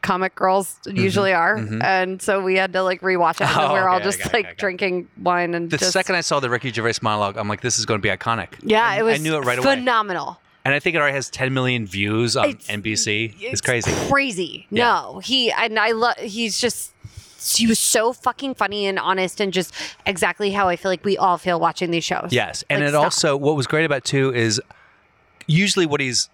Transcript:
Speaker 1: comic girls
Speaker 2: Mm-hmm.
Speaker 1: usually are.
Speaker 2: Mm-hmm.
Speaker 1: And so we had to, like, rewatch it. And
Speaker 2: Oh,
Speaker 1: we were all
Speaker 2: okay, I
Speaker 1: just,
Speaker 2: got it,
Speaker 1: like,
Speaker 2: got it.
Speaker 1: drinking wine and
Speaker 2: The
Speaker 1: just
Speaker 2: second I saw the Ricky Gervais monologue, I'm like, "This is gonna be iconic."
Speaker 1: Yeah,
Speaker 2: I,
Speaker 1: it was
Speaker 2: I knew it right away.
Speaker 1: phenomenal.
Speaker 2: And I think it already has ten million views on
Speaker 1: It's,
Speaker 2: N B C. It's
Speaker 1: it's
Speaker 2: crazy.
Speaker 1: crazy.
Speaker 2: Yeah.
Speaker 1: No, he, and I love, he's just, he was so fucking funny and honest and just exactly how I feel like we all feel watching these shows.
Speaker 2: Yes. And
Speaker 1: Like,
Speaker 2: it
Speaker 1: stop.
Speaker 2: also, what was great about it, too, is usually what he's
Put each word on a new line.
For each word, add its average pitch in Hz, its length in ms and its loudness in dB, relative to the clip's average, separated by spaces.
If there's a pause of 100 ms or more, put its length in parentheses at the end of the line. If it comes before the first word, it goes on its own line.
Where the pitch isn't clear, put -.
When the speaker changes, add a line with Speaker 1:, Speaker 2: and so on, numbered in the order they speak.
Speaker 1:
comic 185 340 0
girls 190 520 0
Speaker 2:
Mm-hmm. 196 100 -6
Speaker 1:
usually 190 360 2
are. 180 240 2
Speaker 2:
Mm-hmm. 220 260 -4
Speaker 1:
And 185 380 0
so 196 200 0
we 185 140 2
had 190 180 0
to, 185 100 0
like, 185 180 -2
rewatch 175 400 2
it. - 80 2
And - 100 0
Speaker 2:
Oh, 147 140 2
Speaker 1:
we 190 60 2
were 185 100 2
all 185 80 4
Speaker 2:
okay, - 60 -2
I - 40 -2
Speaker 1:
just, 202 120 -2
Speaker 2:
got - 100 -6
it, - 40 -4
Speaker 1:
like, 220 120 0
Speaker 2:
got 170 80 -14
it. - 40 -20
Speaker 1:
drinking 180 500 -2 (140)
wine 175 320 0
and 170 160 -4
Speaker 2:
The 160 80 -2
Speaker 1:
just 185 140 0
Speaker 2:
second 185 240 0
I 170 60 0
saw 151 180 0
the 127 100 -2
Ricky 123 220 -2
Gervais 113 320 0
monologue, 104 340 0
I'm 104 100 -4
like, 104 140 -4
"This 123 180 0
is 113 60 -4
gonna 107 140 0
be 101 100 0
iconic." 101 400 -2 (120)
Speaker 1:
Yeah, 214 260 4
Speaker 2:
I, 202 120 0
Speaker 1:
it 220 40 2
was 220 160 2
Speaker 2:
I 151 40 -8
knew 156 120 0
it 147 60 -2
right 123 180 0
away. 269 160 4
Speaker 1:
phenomenal. 208 640 -2 (260)
Speaker 2:
And 135 80 2
I 143 60 2
think 165 160 -2
it 165 40 2
already 143 160 2
has 135 140 -4
ten 131 240 -2
million 127 320 0
views 107 520 0
on 277 140 2
Speaker 1:
It's, - 180 -12
Speaker 2:
N 104 100 -4
B 107 160 -2
C. 107 460 -2
It's 233 120 -8
Speaker 1:
it's - 80 -4
Speaker 2:
crazy. 120 300 0 (180)
Speaker 1:
crazy. 247 600 -2
Speaker 2:
Yeah. 226 160 2
Speaker 1:
No, 165 340 0
he, 240 320 0
and 220 260 -2
I 220 140 2
love, 226 280 0
he's 214 380 -4
just, - 360 -4 (600)
he 226 140 2
was 226 120 2
so 233 340 2
fucking 262 420 -4
funny 202 320 -2
and 196 100 -2
honest 185 440 -2
and 196 100 0
just 180 220 -2 (320)
exactly 196 460 0
how 196 180 2
I 175 80 0
feel 196 120 -2
like 185 140 -2
we 196 140 2
all 180 200 4
feel 170 220 0
watching 170 320 0
these 170 140 0
shows. - 260 -4
Speaker 2:
Yes. 110 380 -2
And 143 100 2
Speaker 1:
Like, 143 80 2
Speaker 2:
it 147 60 0
Speaker 1:
stop. 151 100 4
Speaker 2:
also, 160 320 2
what 143 220 2
was 131 100 -2
great 156 160 2
about 147 140 0
it, 123 80 -6
too, 135 280 2
is 113 280 2 (880)
usually 185 380 4
what 147 140 0
he's 127 340 -2